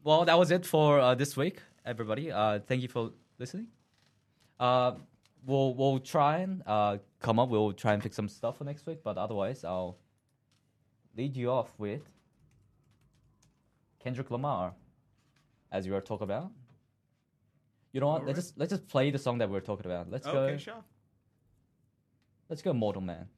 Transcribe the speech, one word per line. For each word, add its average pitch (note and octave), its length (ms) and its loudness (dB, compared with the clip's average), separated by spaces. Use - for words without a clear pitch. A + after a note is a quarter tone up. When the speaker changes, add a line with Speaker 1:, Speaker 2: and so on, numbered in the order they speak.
Speaker 1:
well, D#3 220 6
that E3+ 140 8
was F3+ 120 6
it F3+ 160 2
for, D3+ 320 6
uh, B2+ 160 6
this C#3 220 -2
week, E3 240 -4
everybody. A#2 480 -6
Uh, G#2 340 2
thank B2+ 160 0
you B2+ 60 -8
for A2+ 240 -4
listening. F#3 280 -10
Uh, B2 340 2
we'll, C3+ 300 2
we'll C3+ 240 2
try D3 400 2
and, F#3+ 280 -6
uh, G#2 300 2
come A2+ 180 2
up. B2+ 120 4
We'll G#2+ 240 2
try G#2+ 180 0
and G#2 100 0
fix - 140 -8
some G#2+ 100 -4
stuff A#2 300 -6
for D3+ 80 -12
next C#3+ 220 -12
week. D#3+ 180 -12
But - 140 -4
otherwise, G2+ 440 -4
I'll F2+ 360 -6
lead C3 180 -6
you A#2+ 140 -2
off B2+ 260 -2
with G#2+ 240 -6
Kendrick B2+ 320 -8
Lamar, A#2 420 -2
as F#2+ 160 -4
we F#2+ 60 -6
were G2 80 -2
talking G#2+ 240 -8
about. A#2+ 260 -6
You C3 80 -2
know C#3 80 2
what? D#3 160 0
Let's C3 60 -6
Speaker 2:
Alright. C#3 60 -2
Speaker 1:
just, F3 220 -10
let's E3+ 120 -2
just F#3+ 180 -6
play C#3 220 2
the C3+ 80 -4
song B2 200 -2
that A2 120 0
we - 20 -4
were G2 80 -2
talking G2+ 240 -8
about. F2 260 -6
Let's C3 160 -8
Speaker 2:
Okay, C#3 260 0
Speaker 1:
go. C#3+ 40 -6
Speaker 2:
sure. G#3+ 280 -14
Speaker 1:
Let's D#3 140 -10
go, F3+ 100 0
Mortal G#2 300 0
Man. F2 360 -8